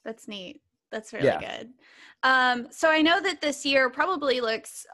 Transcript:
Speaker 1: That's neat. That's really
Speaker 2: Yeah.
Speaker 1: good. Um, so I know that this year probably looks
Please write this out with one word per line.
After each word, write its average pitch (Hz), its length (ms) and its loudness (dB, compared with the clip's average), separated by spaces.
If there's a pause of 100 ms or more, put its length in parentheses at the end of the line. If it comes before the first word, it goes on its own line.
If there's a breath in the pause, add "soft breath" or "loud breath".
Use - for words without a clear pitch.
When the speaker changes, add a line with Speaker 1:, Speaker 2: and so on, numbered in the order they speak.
Speaker 1:
That's 226 240 -16
neat. 196 320 -16 (320)
That's 220 200 -12
really 214 140 -2
Speaker 2:
Yeah. 80 140 0 (180)
Speaker 1:
good. 233 120 -16 (520 loud breath)
Um, 254 480 2
so - 200 2
I 311 120 4
know 330 180 4
that 339 200 -4
this 294 240 -4
year 269 260 2
probably 294 500 -2
looks - 540 -6